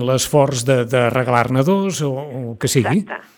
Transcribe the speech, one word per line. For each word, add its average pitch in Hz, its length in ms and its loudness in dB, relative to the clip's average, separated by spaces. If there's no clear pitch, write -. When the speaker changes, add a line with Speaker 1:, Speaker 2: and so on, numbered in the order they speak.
Speaker 1:
l'esforç 131 580 2
de, 127 220 2
de 120 240 2
regalar-ne 123 520 2
dos, 190 400 0
o, 143 100 -2
o 127 460 -8
que 131 100 -2
sigui. 135 320 2
Speaker 2:
Exacte. - 260 -10